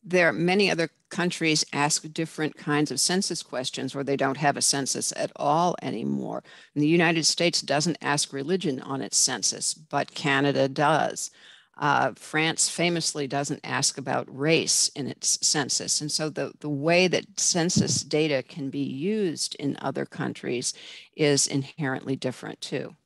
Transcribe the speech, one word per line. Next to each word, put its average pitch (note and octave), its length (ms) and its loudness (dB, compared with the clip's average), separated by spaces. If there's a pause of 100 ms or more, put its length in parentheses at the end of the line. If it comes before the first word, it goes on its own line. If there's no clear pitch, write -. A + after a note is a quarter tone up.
there F3 240 4
are D#3+ 60 4
many F3+ 360 4
other E3 200 0 (200)
countries E3 640 0
ask D3 400 0
different D#3 460 -4
kinds D3 340 0
of B2+ 80 -4
census F3+ 420 0
questions, B2+ 540 -6
or C#3 80 -4
they C3+ 140 0
don't C3+ 200 0
have C#3+ 200 2
a - 40 -2
census - 540 0
at - 220 -4
all D#3+ 440 2
anymore. A2 640 -4 (320)
And D3 80 2
the D3+ 60 4
United E3 360 4
States - 360 2
doesn't D3+ 400 0
ask C#3+ 320 -2
religion C#3+ 480 -2
on C3 200 -6
its - 140 -4
census, - 580 0
but - 400 -4
Canada C#3 540 2
does. C#3+ 640 0 (480)
Uh, C3+ 360 2
France - 520 0
famously E3 600 0
doesn't C#3+ 360 -4
ask C3 340 0
about C3 300 -4
race C#3 640 2
in C#3 180 -6
its - 340 -2
census. - 600 0
And D3+ 100 -6
so D#3 180 -2
the, C#3+ 300 -6
the D3+ 100 -8
way E3 380 4
that - 320 -2
census D#3+ 640 2
data D3+ 400 0
can C#3 260 -8
be C#3+ 140 -4
used E3 720 -2
in - 240 -2
other C#3 260 -4
countries - 680 -4 (420)
is D3 320 4
inherently C3+ 680 -4
different A#2+ 420 -8
too. - 360 -8 (100)